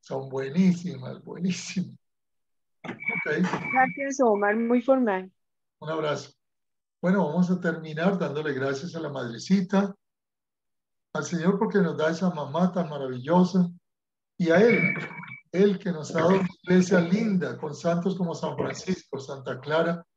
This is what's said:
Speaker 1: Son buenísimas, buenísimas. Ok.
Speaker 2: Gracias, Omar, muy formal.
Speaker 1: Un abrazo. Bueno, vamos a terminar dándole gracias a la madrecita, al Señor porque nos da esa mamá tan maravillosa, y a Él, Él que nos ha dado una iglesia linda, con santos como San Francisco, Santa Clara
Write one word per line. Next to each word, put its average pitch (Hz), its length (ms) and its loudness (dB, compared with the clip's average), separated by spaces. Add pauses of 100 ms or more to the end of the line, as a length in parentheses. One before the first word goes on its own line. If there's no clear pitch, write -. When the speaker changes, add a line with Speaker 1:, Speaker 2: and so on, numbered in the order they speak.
Speaker 1:
Son 135 280 -8
buenísimas, 135 920 0
buenísimas. - 720 -6 (880)
Ok. - 640 -2 (260)
Speaker 2:
Gracias, 269 480 0
Omar, 208 360 4
muy 233 260 2
formal. 214 480 2 (500)
Speaker 1:
Un 151 100 -10
abrazo. 156 420 -4 (680)
Bueno, 180 260 2
vamos 170 240 0
a 180 100 0
terminar 160 580 -2
dándole 151 340 -4
gracias 135 420 -4
a 165 60 -8
la 156 80 -8
madrecita, 185 880 -2 (1200)
al 151 100 -4
Señor 175 340 0
porque 202 200 0
nos 160 180 2
da 156 140 2
esa 175 200 0
mamá 151 420 0
tan 165 160 -4
maravillosa, 151 800 2 (680)
y 160 120 2
a 170 100 8
Él, 214 340 4 (560)
Él 190 280 4
que 175 140 -4
nos 147 220 -8
ha 165 60 0
dado 185 200 4
una 180 80 -2 (140)
iglesia 180 380 4
linda, 175 580 0
con 151 160 -8
santos 175 420 -2
como 170 180 -4
San 147 220 -6
Francisco, 139 600 -6
Santa 131 420 -10
Clara 170 440 0 (120)